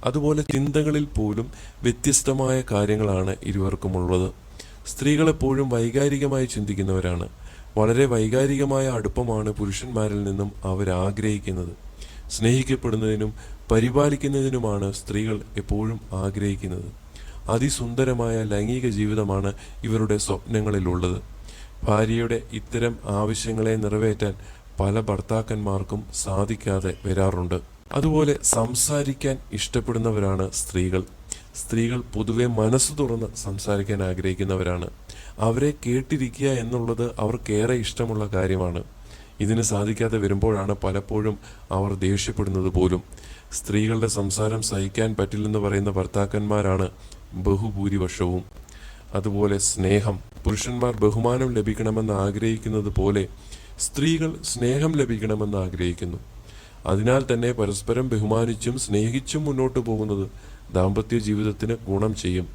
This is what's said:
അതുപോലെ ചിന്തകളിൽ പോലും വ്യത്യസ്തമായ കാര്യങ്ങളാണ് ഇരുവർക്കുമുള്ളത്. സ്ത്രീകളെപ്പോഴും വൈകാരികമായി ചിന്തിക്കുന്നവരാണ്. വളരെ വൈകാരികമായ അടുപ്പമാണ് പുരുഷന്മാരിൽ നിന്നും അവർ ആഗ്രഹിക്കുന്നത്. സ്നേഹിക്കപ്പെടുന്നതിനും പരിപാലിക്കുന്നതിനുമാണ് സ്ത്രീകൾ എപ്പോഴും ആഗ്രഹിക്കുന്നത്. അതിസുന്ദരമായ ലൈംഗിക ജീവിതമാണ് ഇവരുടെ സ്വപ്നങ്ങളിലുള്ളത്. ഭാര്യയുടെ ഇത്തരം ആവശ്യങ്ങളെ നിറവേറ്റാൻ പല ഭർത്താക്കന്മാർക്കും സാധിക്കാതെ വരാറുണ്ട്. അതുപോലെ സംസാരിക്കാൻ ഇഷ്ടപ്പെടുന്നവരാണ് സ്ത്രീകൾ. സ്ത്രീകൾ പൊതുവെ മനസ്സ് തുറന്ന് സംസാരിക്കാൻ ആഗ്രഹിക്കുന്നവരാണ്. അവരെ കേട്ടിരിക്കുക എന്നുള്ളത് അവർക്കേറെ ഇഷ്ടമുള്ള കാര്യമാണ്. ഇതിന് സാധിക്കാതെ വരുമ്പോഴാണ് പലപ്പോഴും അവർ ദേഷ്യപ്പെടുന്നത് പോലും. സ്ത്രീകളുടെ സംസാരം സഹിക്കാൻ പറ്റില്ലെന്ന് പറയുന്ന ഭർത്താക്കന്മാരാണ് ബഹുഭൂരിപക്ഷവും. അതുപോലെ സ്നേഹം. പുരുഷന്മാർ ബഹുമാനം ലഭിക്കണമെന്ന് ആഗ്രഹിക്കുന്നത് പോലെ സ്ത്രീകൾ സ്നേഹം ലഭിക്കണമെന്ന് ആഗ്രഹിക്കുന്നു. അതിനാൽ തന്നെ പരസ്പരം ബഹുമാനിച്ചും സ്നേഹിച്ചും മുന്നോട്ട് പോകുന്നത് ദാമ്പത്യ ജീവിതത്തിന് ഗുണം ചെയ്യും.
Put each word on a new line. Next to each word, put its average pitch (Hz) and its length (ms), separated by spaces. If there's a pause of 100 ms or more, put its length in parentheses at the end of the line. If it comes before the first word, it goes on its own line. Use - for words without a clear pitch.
അതുപോലെ 151 340
ചിന്തകളിൽ 147 600 (120)
പോലും 107 300 (380)
വ്യത്യസ്തമായ 131 720 (140)
കാര്യങ്ങളാണ് 101 680 (140)
ഇരുവർക്കുമുള്ളത്. 95 760 (640)
സ്ത്രീകളെപ്പോഴും 139 840
വൈകാരികമായി 135 800
ചിന്തിക്കുന്നവരാണ്. 95 760 (500)
വളരെ 117 360
വൈകാരികമായ 135 840
അടുപ്പമാണ് 110 600
പുരുഷന്മാരിൽ 104 720
നിന്നും 101 220 (200)
അവർ 95 200
ആഗ്രഹിക്കുന്നത്. 95 840 (640)
സ്നേഹിക്കപ്പെടുന്നതിനും 110 960 (360)
പരിപാലിക്കുന്നതിനുമാണ് 127 1160 (120)
സ്ത്രീകൾ 107 380 (240)
എപ്പോഴും 107 380 (240)
ആഗ്രഹിക്കുന്നത്. 98 640 (680)
അതിസുന്ദരമായ 120 880
ലൈംഗിക 110 460 (100)
ജീവിതമാണ് 101 540 (320)
ഇവരുടെ 107 420
സ്വപ്നങ്ങളിലുള്ളത്. 95 960 (680)
ഭാര്യയുടെ 113 540 (160)
ഇത്തരം 117 360 (260)
ആവശ്യങ്ങളെ 110 560
നിറവേറ്റാൻ 107 580 (460)
പല 101 280
ഭർത്താക്കന്മാർക്കും 104 920 (220)
സാധിക്കാതെ 98 680 (140)
വരാറുണ്ട്. 92 520 (400)
അതുപോലെ 151 440
സംസാരിക്കാൻ 135 960 (220)
ഇഷ്ടപ്പെടുന്നവരാണ് 104 920 (100)
സ്ത്രീകൾ. 92 420 (580)
സ്ത്രീകൾ 117 400 (140)
പൊതുവെ 110 320 (140)
മനസ്സ് 120 380
തുറന്ന് 117 280 (180)
സംസാരിക്കാൻ 98 580
ആഗ്രഹിക്കുന്നവരാണ്. 92 840 (600)
അവരെ 131 220 (160)
കേട്ടിരിക്കുക 131 640 (140)
എന്നുള്ളത് 117 440 (180)
അവർക്കേറെ 110 500
ഇഷ്ടമുള്ള 113 520
കാര്യമാണ്. 92 560 (580)
ഇതിന് 110 220
സാധിക്കാതെ 107 600
വരുമ്പോഴാണ് 98 600
പലപ്പോഴും 104 540 (320)
അവർ 98 220 (160)
ദേഷ്യപ്പെടുന്നത് 98 680
പോലും. 92 240 (500)
സ്ത്രീകളുടെ 110 640
സംസാരം 107 440
സഹിക്കാൻ 101 560
പറ്റില്ലെന്ന് 104 400
പറയുന്ന 101 320
ഭർത്താക്കന്മാരാണ് 101 1000 (580)
ബഹുഭൂരിപക്ഷവും. 98 1160 (500)
അതുപോലെ 101 440
സ്നേഹം. 98 580 (280)
പുരുഷന്മാർ 120 500 (100)
ബഹുമാനം 120 540
ലഭിക്കണമെന്ന് 110 540
ആഗ്രഹിക്കുന്നത് 107 840
പോലെ 98 340 (500)
സ്ത്രീകൾ 160 520 (200)
സ്നേഹം 135 500
ലഭിക്കണമെന്ന് 107 580
ആഗ്രഹിക്കുന്നു. 90 600 (760)
അതിനാൽ 120 300 (100)
തന്നെ 120 200
പരസ്പരം 117 560
ബഹുമാനിച്ചും 113 680
സ്നേഹിച്ചും 117 680
മുന്നോട്ട് 131 340
പോകുന്നത് 107 480 (480)
ദാമ്പത്യ 101 440
ജീവിതത്തിന് 107 580 (140)
ഗുണം 104 240
ചെയ്യും. 90 400